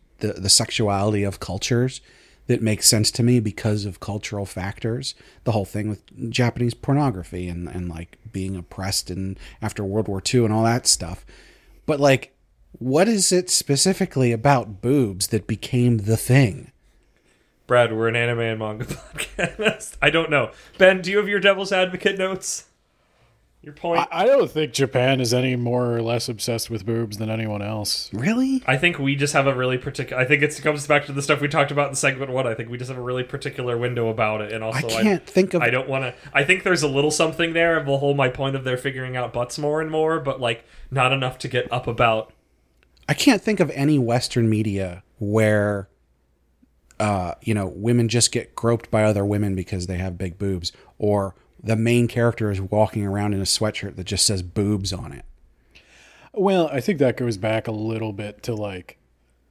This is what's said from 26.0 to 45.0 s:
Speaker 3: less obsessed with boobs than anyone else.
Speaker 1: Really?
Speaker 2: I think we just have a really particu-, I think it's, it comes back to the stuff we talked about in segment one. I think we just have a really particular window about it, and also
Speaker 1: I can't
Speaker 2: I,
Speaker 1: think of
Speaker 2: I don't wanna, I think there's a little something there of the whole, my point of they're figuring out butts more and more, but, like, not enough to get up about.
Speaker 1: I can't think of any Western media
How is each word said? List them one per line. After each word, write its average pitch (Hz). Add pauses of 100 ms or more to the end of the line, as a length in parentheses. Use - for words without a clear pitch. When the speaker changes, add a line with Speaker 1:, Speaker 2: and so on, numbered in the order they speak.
Speaker 3:
less 117
obsessed 113
with 104
boobs 113
than 110
anyone 110
else. 107
Speaker 1:
Really? 240
Speaker 2:
I 131
think 170
we 139
just 143
have 139
a 139
really 127
particu-, 131
I 127
think 143
it's, 147
it -
comes 147
back 143
to 139
the 139
stuff 139
we 143
talked 143
about 143
in 135
segment 135
one. 127
I 113
think 113
we 123
just 123
have 131
a 123
really 127
particular 123
window 120
about 107
it, 104
and 110
also 117
Speaker 1:
I 113
can't 202
Speaker 2:
I, -
Speaker 1:
think 190
of -
Speaker 2:
I 120
don't 127
wanna, 135 (180)
I 143
think 185
there's 175
a 151
little 143
something 165
there 165
of 143
the 139
whole, 143
my 131
point 135
of 131
they're 127
figuring 127
out 123
butts 123
more 147
and 156
more, 160
but, 135
like, 117 (240)
not 131
enough 127
to -
get 123
up 120
about. 113 (760)
Speaker 1:
I 147
can't 233
think 208
of 151
any 143
Western 117
media 98 (160)